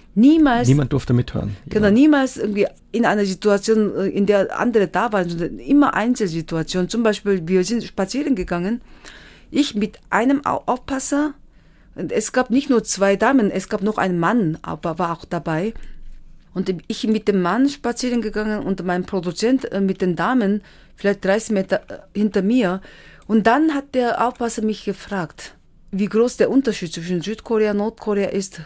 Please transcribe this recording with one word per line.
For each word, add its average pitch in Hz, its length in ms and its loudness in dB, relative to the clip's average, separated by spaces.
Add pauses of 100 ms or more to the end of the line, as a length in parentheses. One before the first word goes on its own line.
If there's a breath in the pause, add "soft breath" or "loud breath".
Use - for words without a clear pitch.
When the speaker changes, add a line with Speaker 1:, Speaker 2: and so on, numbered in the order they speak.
(140 soft breath)
Speaker 1:
Niemals 254 540 6
Speaker 2:
Niemand 135 240 4
durfte 131 220 0
mithören. 120 420 -2 (120)
Speaker 1:
Genau, 214 180 0
Speaker 2:
Ja. 196 60 6
Speaker 1:
niemals 269 440 4
irgendwie 208 320 -2 (240)
in 233 140 0
einer 208 180 2
Situation, 202 720 0
äh, 190 120 -2
in 190 180 0
der 196 340 2
andere 214 300 2
da 214 240 -2
waren, 180 160 0
sondern 170 280 -6
immer 185 360 4
Einzelsituationen. 180 960 -2
Zum 226 120 -2
Beispiel, 202 460 0
wir 185 160 2
sind 208 220 -2
spazieren 254 500 -2
gegangen, 185 460 -4 (680 loud breath)
ich 277 220 0
mit 208 260 -4 (100)
einem 247 360 2
Au-, - 200 -2
Aufpasser, 277 680 -2 (640 soft breath)
und - 160 -8
es - 220 -2
gab 254 160 0
nicht 254 200 0
nur 233 140 4
zwei 196 320 2
Damen, 220 360 2
es 185 180 -6
gab 202 140 -4
noch 214 140 -2
einen 180 220 0
Mann, 170 440 0
aber 165 360 -6
war 170 140 -2
auch 165 100 -10
dabei. 170 500 -4 (800 soft breath)
Und - 200 -2 (140)
ich - 200 -4
mit 214 220 0
dem 196 120 2
Mann 220 280 2
spazieren 240 520 -4
gegangen 214 440 -4
und 185 180 -4
mein 180 220 -2
Produzent, 190 680 -2
äh, 202 80 -2
mit 190 220 0
den 180 160 0
Damen, 208 440 0 (360 soft breath)
vielleicht 202 260 -2
dreißig 214 300 0
Meter, 190 340 0
äh, - 320 -10
hinter 208 220 0
mir. 202 400 2 (460 loud breath)
Und 214 200 2
dann 294 260 4
hat 277 220 -6
der 240 320 0
Aufpasser 233 340 -4
mich 214 220 -4
gefragt, - 720 -8 (380)
wie 196 120 0
groß 226 320 0
der 196 120 4
Unterschied 214 440 0
zwischen 175 280 -4
Südkorea 214 500 -2
und 202 60 -2
Nordkorea 208 520 -2
ist 190 360 -6